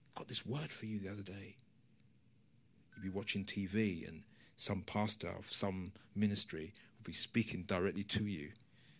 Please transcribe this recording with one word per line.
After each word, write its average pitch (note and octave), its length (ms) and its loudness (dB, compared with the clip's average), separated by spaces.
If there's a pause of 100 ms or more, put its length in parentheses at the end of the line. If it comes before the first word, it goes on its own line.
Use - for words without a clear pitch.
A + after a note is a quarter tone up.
(160)
got - 100 -8
this - 180 -2
word D3 280 -2
for - 140 -6
you A2 120 0
the F#2+ 100 -2
other G#2 140 -4
day." G2 320 -8 (1400)
You'll - 80 -10
be F#2+ 60 -2
watching G2+ 340 0
T G2 220 0
V F#2 400 4
and E2 180 -10 (320)
some F#2 260 0
pastor G#2 460 0
of F2+ 240 -4
some F#2+ 400 0 (240)
ministry G2+ 560 2 (240)
will - 80 -18
be - 80 -4
speaking - 520 2
directly G2 380 4
to G#2+ 220 2
you D#2 280 -2 (480)